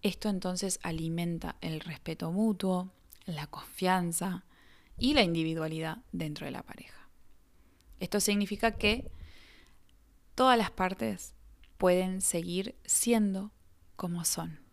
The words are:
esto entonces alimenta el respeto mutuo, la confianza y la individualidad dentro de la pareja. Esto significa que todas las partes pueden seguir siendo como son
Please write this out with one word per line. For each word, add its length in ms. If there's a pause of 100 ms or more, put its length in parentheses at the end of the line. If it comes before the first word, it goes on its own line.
esto 280
entonces 540
alimenta 760
el 180
respeto 520
mutuo, 600 (340)
la 220
confianza 960 (540)
y 160
la 100
individualidad 880
dentro 340
de 60
la 100
pareja. 480 (880)
Esto 200
significa 540
que 360 (1300)
todas 220
las 120
partes 640 (440)
pueden 440
seguir 540 (100)
siendo 640 (440)
como 280
son 360 (140)